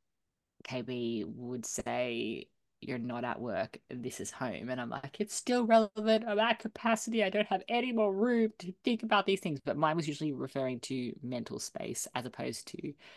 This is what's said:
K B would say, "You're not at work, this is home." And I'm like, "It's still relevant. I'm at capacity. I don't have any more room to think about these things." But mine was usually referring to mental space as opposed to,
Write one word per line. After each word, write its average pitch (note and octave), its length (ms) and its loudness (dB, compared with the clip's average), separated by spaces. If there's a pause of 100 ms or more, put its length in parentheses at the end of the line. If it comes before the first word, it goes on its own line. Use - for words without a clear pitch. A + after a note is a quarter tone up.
(640)
K B2+ 180 -6
B A#2 440 -2
would A#2+ 380 -8
say, A#2 840 -4 (320)
"You're C3 180 -6
not A#2+ 260 -4
at A#2+ 160 -2
work, G2 380 -2 (100)
this B2+ 320 -8
is - 120 -6
home." A#2 360 -6
And B2+ 120 -4
I'm A#2 100 -6
like, - 300 -8
"It's G#3+ 140 -4
still B3 320 2
relevant. A3 600 6
I'm G#3 140 0
at A3+ 180 4
capacity. A3+ 640 0
I F#3+ 60 2
don't G#3 180 2
have F#3+ 200 0
any A#3+ 240 2
more G#3+ 220 4
room A3+ 460 4
to F3+ 140 -8 (100)
think A#3+ 200 2
about G#3+ 220 6
these G3 140 4
things." D3+ 240 -2
But C#3 120 0
mine D#3 200 4
was D#3+ 120 0
usually D3+ 240 -2
referring C3 480 -2
to B2 420 -4
mental B2 380 -6
space - 540 -6
as B2 120 -4
opposed B2 420 -8
to, - 260 -8 (220)